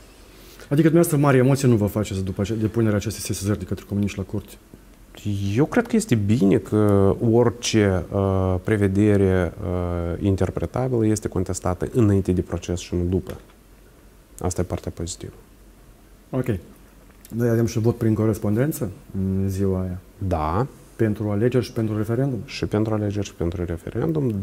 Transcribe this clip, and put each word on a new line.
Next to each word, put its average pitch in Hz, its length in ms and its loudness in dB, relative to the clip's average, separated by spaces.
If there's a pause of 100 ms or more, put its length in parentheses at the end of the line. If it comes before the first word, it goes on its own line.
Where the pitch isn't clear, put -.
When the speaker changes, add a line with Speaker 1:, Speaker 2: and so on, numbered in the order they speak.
(640)
Speaker 1:
Adică 160 240 4
dumneavoastră 165 300 4
mari 139 200 6
emoții 131 300 4
nu 120 80 6
vă 104 100 2
faceți 95 380 -2
după 95 180 -4
ace-, 107 140 -2
depunerea 107 420 0
acestei 101 240 -4
sesizări 98 380 -4
de 90 60 -10
către - 220 -8
comuniști 101 300 -2
la 95 60 -6
curte? - 300 -8 (1040)
Speaker 2:
Eu 143 100 2
cred 240 220 0
că - 80 0
este 202 200 2
bine 113 420 4
că 101 580 4 (160)
orice, 107 800 2
uh, 95 520 0
prevedere, 98 960 2
uh, 87 600 -4
interpretabilă 110 840 0
este 107 220 0
contestată 90 680 -4
înainte 101 380 2
de 90 100 0
proces 87 380 -6
și - 160 -8
nu 87 80 0
după. 87 340 -2 (1040)
Asta 90 220 -2
e - 20 -2
partea 90 280 -8
pozitivă. - 420 -10 (960)
Speaker 1:
Ok. 127 160 -2 (840)
Noi 117 200 0
avem 113 160 2
și 113 140 -2
vot 113 160 2
prin 113 180 2
corespondență 107 760 0 (260)
în 95 320 -2
ziua 95 320 -2
aia? 92 180 -6 (180)
Speaker 2:
Da. 90 500 -2 (280)
Speaker 1:
Pentru 107 340 0
alegeri 120 360 0
și - 60 -12
pentru 107 260 -2
referendum? 117 480 -2
Speaker 2:
Și - 200 -8
pentru 110 280 0
alegeri 104 320 -2
și - 80 -14
pentru 87 320 -4
referendum, 123 760 -4